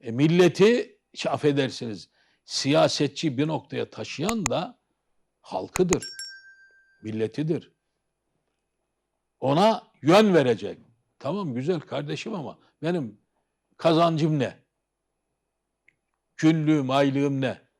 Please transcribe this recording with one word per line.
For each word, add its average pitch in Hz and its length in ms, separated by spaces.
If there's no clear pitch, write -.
E, 117 100
milleti, 175 880
şey, - 180
affedersiniz, 127 760
siyasetçi 147 920
bir 151 100
noktaya 123 420
taşıyan 170 600
da 170 280
halkıdır, 156 640
milletidir. 110 720
Ona 180 420
yön 190 320
verecek. 113 440
"Tamam, 160 360
güzel 143 260
kardeşim 147 540
ama 139 240
benim 147 380
kazancım 165 600
ne? 113 200
Günlüğüm, 156 540
aylığım 139 500
ne?" 120 400